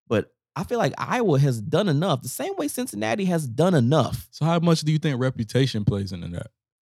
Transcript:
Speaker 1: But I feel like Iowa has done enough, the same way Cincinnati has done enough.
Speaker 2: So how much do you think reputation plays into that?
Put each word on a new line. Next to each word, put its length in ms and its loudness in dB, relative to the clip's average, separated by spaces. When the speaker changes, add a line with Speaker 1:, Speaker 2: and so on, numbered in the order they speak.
Speaker 1:
But 240 0
I 60 -6
feel 140 -2
like 180 0
Iowa 420 2
has 220 2
done 280 0
enough, 340 0
the 60 -10
same 280 -6
way 120 -4
Cincinnati 580 -4
has 200 0
done 280 2
enough. 560 2
Speaker 2:
So 160 -6
how 120 2
much 220 2
do 120 0
you 60 2
think 220 -2
reputation 640 0
plays 280 0
into 160 -10
that? 180 -10